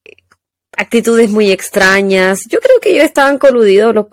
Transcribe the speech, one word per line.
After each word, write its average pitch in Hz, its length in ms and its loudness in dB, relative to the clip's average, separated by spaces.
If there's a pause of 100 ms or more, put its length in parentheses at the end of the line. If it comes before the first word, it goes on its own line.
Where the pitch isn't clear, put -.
(760)
Actitudes 226 540 -2
muy 208 200 0
extrañas. 190 1000 -2
Yo - 120 -2
creo 508 200 2
que 415 120 -2
ellos 302 120 2
estaban 285 340 0
coludidos, 226 560 2
los, 208 180 -2